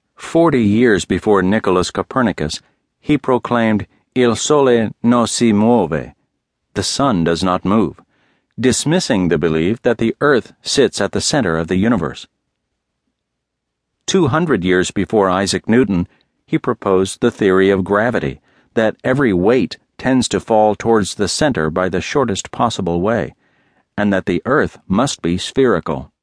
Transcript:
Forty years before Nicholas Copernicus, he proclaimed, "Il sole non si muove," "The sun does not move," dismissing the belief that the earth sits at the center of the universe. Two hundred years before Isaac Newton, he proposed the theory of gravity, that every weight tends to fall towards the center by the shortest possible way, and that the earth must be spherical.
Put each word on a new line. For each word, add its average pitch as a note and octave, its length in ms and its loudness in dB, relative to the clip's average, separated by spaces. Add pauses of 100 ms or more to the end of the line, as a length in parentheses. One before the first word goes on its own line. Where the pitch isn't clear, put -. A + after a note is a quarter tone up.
(140)
Forty D#3+ 480 0
years G#2+ 440 2
before G2 360 2
Nicholas F#2 480 0
Copernicus, F#2 720 -4 (380)
he D3+ 180 -2
proclaimed, A2+ 720 -2 (260)
"Il B2 220 2
sole B2 540 2 (120)
non A#2+ 240 2
si A2+ 280 0
muove," F#2 600 0 (600)
"The G2+ 100 -4
sun A2+ 400 0
does E2 220 0
not F2+ 180 -2
move," F#2+ 380 -2 (580)
dismissing A#2+ 680 0
the E2 80 0
belief E2 460 0
that A#2 160 0
the A#2 200 -2
earth C#3 320 0 (100)
sits - 380 0
at G2 140 -2
the G2+ 80 -4
center F#2+ 360 -2
of E2 120 -4
the F#2 80 -2
universe. F#2+ 500 -2 (1800)
Two F3+ 220 2
hundred C#3 380 0
years F2+ 260 2
before G2 380 0
Isaac F#2+ 400 -2
Newton, G2+ 400 2 (360)
he - 120 -4
proposed G2 640 -2
the A#2 100 2
theory F#2+ 380 2
of F#2+ 160 2
gravity, F#2+ 560 -2 (320)
that A2 320 0
every C3 260 2
weight G2 460 2 (200)
tends B2+ 300 0
to G2 100 -2
fall G#2+ 380 2
towards A2 400 -2
the G2+ 140 -2
center G2 400 -2
by F#2 180 -2
the F2+ 140 -4
shortest A#2 500 -4
possible F#2 480 -2
way, G2 340 -2 (640)
and G#2 140 0
that F#2+ 140 -2
the F2 180 -2
earth B2 420 -2
must A2+ 360 -2
be E2+ 160 -2
spherical. F2 720 -2 (120)